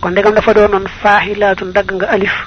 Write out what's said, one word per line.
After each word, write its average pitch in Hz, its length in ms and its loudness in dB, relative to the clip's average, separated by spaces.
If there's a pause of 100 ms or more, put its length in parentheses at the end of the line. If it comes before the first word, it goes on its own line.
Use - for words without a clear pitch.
Kon 180 100 -4
ndegam 202 240 2
dafa 220 180 2
doonoon 202 340 2 (140)
faaxilaatun, 202 720 0
dagg 196 200 0
nga 185 220 -4
alif 196 160 0 (160)